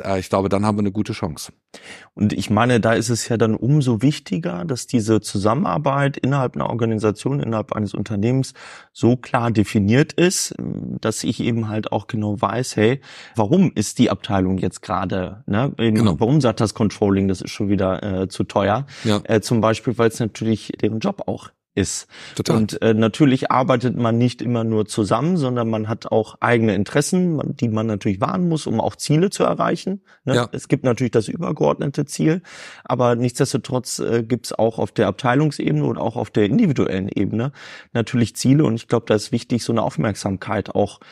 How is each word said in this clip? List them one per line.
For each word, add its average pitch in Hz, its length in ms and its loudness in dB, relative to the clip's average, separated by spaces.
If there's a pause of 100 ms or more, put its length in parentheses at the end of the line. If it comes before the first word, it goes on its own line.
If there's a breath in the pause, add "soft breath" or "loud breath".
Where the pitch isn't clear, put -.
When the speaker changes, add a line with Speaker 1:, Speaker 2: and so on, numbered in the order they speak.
Speaker 1:
äh, 95 140 -2
ich 92 100 -8
glaube, 98 180 2
dann 98 160 0
haben 107 140 2
wir 107 40 0
eine 104 100 0
gute 104 220 -4
Chance. 82 400 -8 (600 loud breath)
Speaker 2:
Und 104 200 2
ich - 180 -4
meine, 117 280 4
da 113 140 2
ist 113 160 0
es 117 180 -2
ja 120 100 0
dann 110 180 2
umso 127 480 2
wichtiger, 175 600 -2
dass 127 220 -6
diese 110 360 2
Zusammenarbeit 139 960 0
innerhalb 131 380 0
einer - 140 -2
Organisation, 113 720 0
innerhalb 113 340 -4
eines 107 220 -4
Unternehmens 110 580 0 (380 loud breath)
so 120 260 4
klar 120 320 -2
definiert 107 640 4
ist, - 460 2
dass - 640 -6
ich - 160 -2
eben 113 280 -2
halt 107 240 -4
auch 110 140 -4
genau 104 340 -4
weiß, 107 360 -2
hey, 113 260 4 (340 loud breath)
warum 135 380 4
ist - 240 -4
die 123 140 4
Abteilung 95 480 0
jetzt 92 240 -6
gerade, 92 640 -6
ne, 113 320 0
eben, 113 160 2
Speaker 1:
Genau. 107 240 2
Speaker 2:
warum 127 200 4
sagt 120 220 2
das 110 140 0
Controlling, 98 520 2
das 92 140 -2
ist - 80 -12
schon 101 200 -4
wieder, 95 520 0
äh, 95 60 -2
zu - 160 -4
teuer? 104 420 0 (180 loud breath)
Speaker 1:
Ja. 104 200 2
Speaker 2:
Äh, 110 180 2
zum 117 200 0
Beispiel, 110 360 0
weil 117 120 4
es - 100 -8
natürlich 113 600 -2
deren 110 200 0
Job 196 260 -4
auch - 240 -8 (260)
ist. - 320 -2 (280 loud breath)
Speaker 1:
Total. - 220 2
Speaker 2:
Und, 107 260 -2
äh, 113 100 6
natürlich 113 560 2
arbeitet 123 480 0
man 117 200 2
nicht 120 260 2
immer 117 200 -2
nur 110 220 0
zusammen, 117 520 0
sondern 123 320 0
man 110 200 -2
hat - 220 -6
auch 110 280 0
eigene 113 360 2
Interessen, 160 600 0
man, 139 200 -4
die 120 120 -2
man 110 200 0
natürlich 101 340 -2
wahren 180 260 0
muss, 160 200 -2
um 110 120 -2
auch - 160 -2
Ziele 160 360 0
zu - 120 -2
erreichen, - 580 -2 (220 soft breath)
ne? 131 120 0
Speaker 1:
Ja. 120 160 0
Speaker 2:
Es - 160 -10
gibt 139 160 0
natürlich 123 280 0
das 113 160 0
übergeordnete 151 800 -2
Ziel, 160 380 -2 (400 loud breath)
aber 123 320 2
nichtsdestotrotz, 123 840 -2
äh, 117 240 0
gibt's 113 300 -4
auch 113 240 0
auf 110 140 -2
der 104 160 2
Abteilungsebene 147 760 0
und 123 140 -2
auch 110 180 -4
auf 117 140 -6
der 107 160 2
individuellen 117 640 2
Ebene 107 420 -2 (400 loud breath)
natürlich 117 440 0
Ziele. 143 300 4
Und 113 100 2
ich 113 120 -8
glaub, 117 200 0
da 110 80 4
ist 104 160 -2
wichtig, 120 320 -2
so - 100 -2
eine 113 80 0
Aufmerksamkeit 101 920 -4
auch 101 240 -2 (120 loud breath)